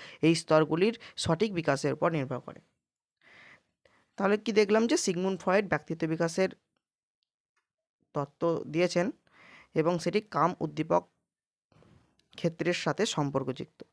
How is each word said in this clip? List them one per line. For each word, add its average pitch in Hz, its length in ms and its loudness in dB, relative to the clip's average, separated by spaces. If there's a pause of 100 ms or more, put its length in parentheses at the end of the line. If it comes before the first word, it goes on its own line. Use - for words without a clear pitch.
(220)
এই 165 140 4
স্তরগুলির 160 640 2 (180)
সঠিক 190 360 0
বিকাশের 147 400 -2
উপর - 180 0
নির্ভর 131 280 -4
করে। - 200 -16 (1600)
তাহলে 202 200 2
কি 214 140 -4
দেখলাম 214 360 4
যে 285 100 2
সিগমুন্ড 185 420 -2
ফ্রয়েড 196 300 2
ব্যক্তিত্ব 160 380 -4
বিকাশের 165 420 0 (1600)
তত্ত্ব 156 540 -2
দিয়েছেন 175 440 0 (600)
এবং 160 260 2
সেটি 143 220 -2
কাম 160 380 0
উদ্দীপক 156 480 0 (1300)
ক্ষেত্রের 165 380 -2
সাথে 170 320 -2
সম্পর্কযুক্ত। 139 880 -4